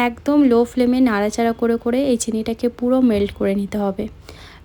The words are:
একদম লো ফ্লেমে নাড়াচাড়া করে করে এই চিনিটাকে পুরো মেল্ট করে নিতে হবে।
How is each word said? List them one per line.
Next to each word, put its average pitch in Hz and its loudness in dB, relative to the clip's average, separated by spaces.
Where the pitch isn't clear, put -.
একদম 285 0
লো 233 4
ফ্লেমে 247 0
নাড়াচাড়া 226 0
করে 233 0
করে 240 -2
এই 233 0
চিনিটাকে 220 -4
পুরো 247 0
মেল্ট 202 0
করে 202 0
নিতে 202 -4
হবে। 202 -2